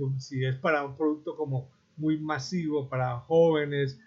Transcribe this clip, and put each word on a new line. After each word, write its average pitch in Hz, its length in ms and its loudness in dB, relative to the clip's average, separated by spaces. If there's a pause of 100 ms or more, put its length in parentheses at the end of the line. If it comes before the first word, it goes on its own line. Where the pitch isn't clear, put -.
(180)
si 131 260 -4
es 131 120 0
para 151 280 0
un 135 120 -8
producto 156 400 0
como 135 340 -4 (280)
muy 156 200 0
masivo, 151 720 -2
para 127 300 -2
jóvenes, 147 880 4